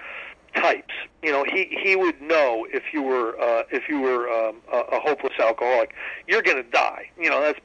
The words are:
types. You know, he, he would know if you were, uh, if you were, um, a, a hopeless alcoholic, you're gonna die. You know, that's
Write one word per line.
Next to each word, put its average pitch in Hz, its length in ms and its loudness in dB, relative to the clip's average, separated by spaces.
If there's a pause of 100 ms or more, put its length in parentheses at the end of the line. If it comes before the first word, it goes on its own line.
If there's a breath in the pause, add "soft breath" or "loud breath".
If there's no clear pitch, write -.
(560 loud breath)
types. - 380 0 (300)
You 156 80 0
know, 139 120 2
he, 180 220 0 (180)
he 196 120 4
would 175 260 0
know 139 500 2
if 127 120 -4 (100)
you 151 80 -2
were, 127 400 0
uh, 117 300 2
if 113 180 -4
you 147 120 -2
were, 123 280 0
um, 113 280 0 (140)
a, 127 60 0
a 120 220 0
hopeless 139 400 -2
alcoholic, 117 560 2 (320 loud breath)
you're 180 160 2
gonna 165 180 2
die. 120 480 0 (100)
You 165 100 0
know, 139 120 2
that's 151 240 0